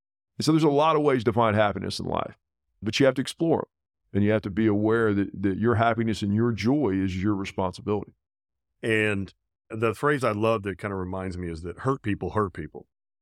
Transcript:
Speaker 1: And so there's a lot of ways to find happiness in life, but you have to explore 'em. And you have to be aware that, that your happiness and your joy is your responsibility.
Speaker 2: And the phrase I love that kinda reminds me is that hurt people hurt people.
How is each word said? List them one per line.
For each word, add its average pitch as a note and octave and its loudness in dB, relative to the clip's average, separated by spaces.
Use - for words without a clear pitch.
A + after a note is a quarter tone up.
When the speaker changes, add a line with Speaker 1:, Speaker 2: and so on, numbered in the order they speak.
Speaker 1:
And A2 -4
so D3+ 4
there's D#3+ 4
a D#3 6
lot D#3 2
of D3+ 0
ways C3+ 2
to A2+ 2
find A2 2
happiness G2 0
in F2 -8
life, E2 -6
but A2 0
you C#3 6
have C3 4
to C3+ -2
explore D#3 0
'em. - -10
And G2+ 4
you G#2 4
have A2 2
to G#2+ -6
be G#2+ 0
aware G#2+ 4
that, G2 -2
that F#2+ 0
your A2+ 2
happiness A2+ 0
and G2+ 0
your A#2 2
joy A2+ 0
is F#2+ -2
your G#2 0
responsibility. G2 -4
Speaker 2:
And G#2+ 0
the A2 -2
phrase C#3+ -2
I A2+ 2
love G#2+ 0
that F#2+ -6
kinda G2+ -8
reminds F#2 -6
me F2+ -6
is E2 -10
that E2+ -10
hurt C3 -2
people F#2+ -4
hurt G2+ -2
people. - -14